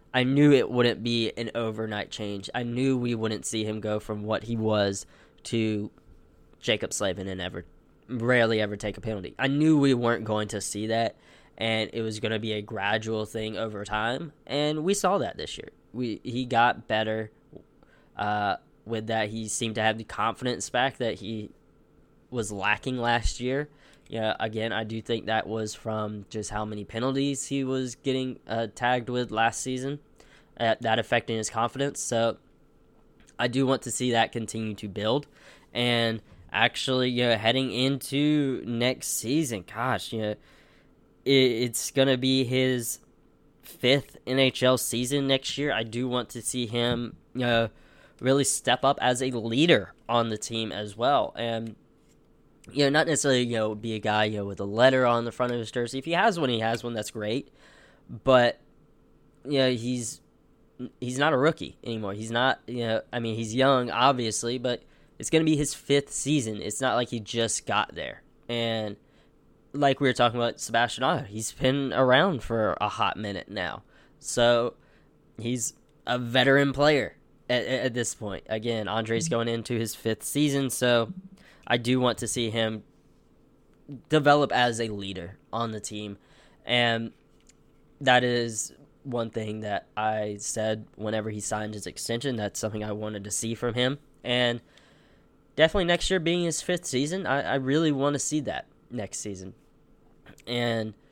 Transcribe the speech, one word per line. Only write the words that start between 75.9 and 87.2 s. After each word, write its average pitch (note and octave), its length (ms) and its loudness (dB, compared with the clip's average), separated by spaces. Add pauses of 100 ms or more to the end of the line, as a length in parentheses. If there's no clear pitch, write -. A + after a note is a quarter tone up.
a B2 100 0
veteran C3 540 4
player C#3 460 2 (320)
at, B2 160 0
at, B2+ 220 -2
at A#2 60 -4
this A#2 220 -4
point. G2+ 320 -8
Again, A2 400 -4
Andre's A2+ 400 -2
going A#2 220 0
into A#2 280 -2
his A2 180 -4
fifth - 280 -4
season, C#3 460 0
so A#2+ 420 2 (540)
I B2 120 0
do B2 220 2
want B2 180 2
to A#2 100 -6
see A#2 220 -2
him A2 340 -2 (1300)
develop D3 420 6
as A#2 300 2
a A2+ 80 -2
leader G2 480 -8 (160)
on A2+ 180 -2
the G#2+ 80 -8
team. G#2 380 -10 (480)
And A#2 480 0 (880)